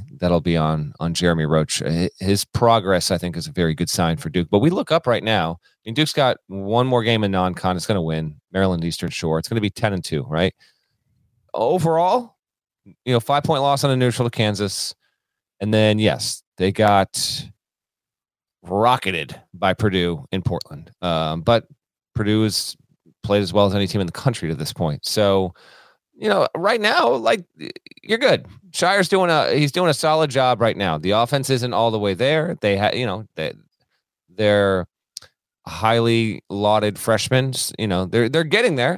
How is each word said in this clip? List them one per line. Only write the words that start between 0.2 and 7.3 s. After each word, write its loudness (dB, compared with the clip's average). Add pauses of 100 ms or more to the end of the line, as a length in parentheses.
be 0
on, -2
on -4
Jeremy 2
Roach. 0
Hi-, -2
his 0
progress, 2
I 0
think, -6
is -8
a -14
very 0
good -4
sign 0
for -8
Duke. -2
But 4
we 4
look -2
up 0
right 0
now. 0
I -20
mean, -6
Duke's 0
got 2 (120)
one 0
more 2
game 2
in 0